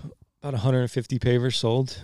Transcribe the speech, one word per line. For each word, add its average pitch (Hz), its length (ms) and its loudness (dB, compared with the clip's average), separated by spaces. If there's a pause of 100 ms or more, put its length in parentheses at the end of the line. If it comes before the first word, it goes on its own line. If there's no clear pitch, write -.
(420)
about 143 120 -8
a 117 40 -4
hundred 127 320 2
fifty 127 280 -4
pavers 123 360 2
sold, 127 500 0